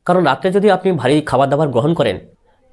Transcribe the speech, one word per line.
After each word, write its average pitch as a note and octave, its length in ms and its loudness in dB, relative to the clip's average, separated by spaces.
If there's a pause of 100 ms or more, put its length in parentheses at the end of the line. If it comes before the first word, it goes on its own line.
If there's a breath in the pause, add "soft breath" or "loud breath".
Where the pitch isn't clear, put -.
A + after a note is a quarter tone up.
কারণ F3+ 220 2
রাত্রে C#3 260 -2
যদি G3+ 200 2
আপনি F#3+ 140 -2 (120)
ভারী B2+ 140 2 (140)
খাবার C3+ 220 2
দাবার C#3+ 220 0
গ্রহণ D3 260 0
করেন, G#2 180 -2 (560)